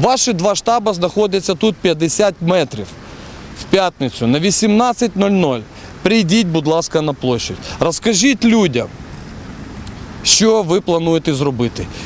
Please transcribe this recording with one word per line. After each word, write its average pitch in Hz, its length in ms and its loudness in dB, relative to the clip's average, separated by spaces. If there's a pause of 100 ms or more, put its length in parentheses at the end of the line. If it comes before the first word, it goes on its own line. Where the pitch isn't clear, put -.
Ваші 254 320 2
два 196 220 0
штаби 220 400 0
знаходяться 185 600 0
тут 208 220 0
п'ятдесят 165 640 2
метрів. 175 460 0 (720)
В - 40 -14
п'ятницю 170 640 0
на 131 140 4
вісімнадцять 220 760 2
нуль 202 140 2
нуль 160 300 2 (420)
прийдіть, 202 440 4
будь 160 200 0
ласка, 160 360 0
на 151 100 0
площу. 123 420 -2 (260)
Розкажіть 220 640 2
людям, 180 440 2 (1300)
що 220 400 2
ви 180 180 0
плануєте 165 540 0
зробити, 127 520 -2 (200)